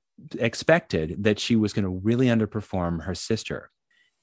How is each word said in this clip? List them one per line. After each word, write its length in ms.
expected 880
that 160
she 160
was 180
gonna 160
really 380
underperform 800
her 100
sister. 560